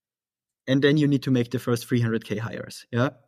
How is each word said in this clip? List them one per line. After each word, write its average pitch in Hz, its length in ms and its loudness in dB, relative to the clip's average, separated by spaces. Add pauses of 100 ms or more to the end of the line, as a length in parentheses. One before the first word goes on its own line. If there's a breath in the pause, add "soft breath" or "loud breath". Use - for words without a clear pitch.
(680)
and 135 140 2
then 143 160 6
you 147 100 4
need 143 160 2
to 135 80 0
make 120 200 0
the 123 80 -2
first 120 280 -2
three 120 140 0
hundred 113 240 -2
K 101 120 -6
hires. - 540 -10
Yeah. 123 180 0 (180)